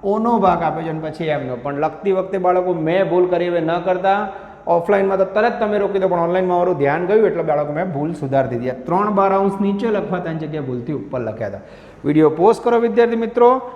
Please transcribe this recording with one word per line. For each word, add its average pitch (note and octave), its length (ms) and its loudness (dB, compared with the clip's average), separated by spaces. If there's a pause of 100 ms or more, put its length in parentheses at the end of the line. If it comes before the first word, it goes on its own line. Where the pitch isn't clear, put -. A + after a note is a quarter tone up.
ઓનો A3 360 0
ભાગ F3 240 2
આપ્યો D#3+ 200 -2
છે D#3+ 60 -6
અને D#3 100 -6
પછી D#3 240 -8
એમનો. C3+ 320 -2
પણ C#3 220 -6
લખતી D#3 340 -2
વખતે F#3+ 260 0
બાળકો, F3+ 360 2
મેં E3 360 0
ભૂલ F3+ 180 4
કરી, F3 220 0
હવે F3 120 0
ન E3 180 0
કરતા. F#3+ 480 0 (400)
ઓફલાઈનમાં F#3+ 500 2
તો F#3+ 80 2
તરત G#3+ 340 0
તમે G#3 180 0
રોકી G3 220 0
દો, F#3+ 80 2
પણ F3 120 0
ઓનલાઈનમાં F3+ 380 0
મારું F3 200 2
ધ્યાન C#3+ 280 0
ગયું G#3 220 4
એટલે E3+ 160 -2
બાળકો, D3 300 0
મેં F3 200 -4
ભૂલ D3 200 -4
સુધારી C3+ 360 0
દીધી. A#2+ 200 -4
આ B2+ 40 -4
ત્રણ F#3+ 380 -2
બાર G3 220 2
અંશ G3 280 2
નીચે G3+ 300 0
લખવા F3+ 260 -2
હતા, E3+ 120 -6
એની D#3+ 100 -6
જગ્યાએ D3+ 260 -6
ભૂલથી B2+ 280 -6
ઉપર C3 260 -6
લખ્યા A2 280 -6
હતા. G2 120 -10 (460)
વીડિયો D3+ 240 4
પોઝ F#3+ 320 2
કરો A#3+ 180 2
વિદ્યાર્થી A#3 360 2
મિત્રો A#3+ 460 2 (140)